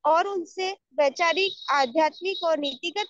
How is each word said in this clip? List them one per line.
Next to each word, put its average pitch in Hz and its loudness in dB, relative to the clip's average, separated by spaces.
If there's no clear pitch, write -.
और 320 4
उनसे 370 -6
वैचारिक, 320 0
आध्यात्मिक 311 0
और 320 2
नीतिगत 294 -6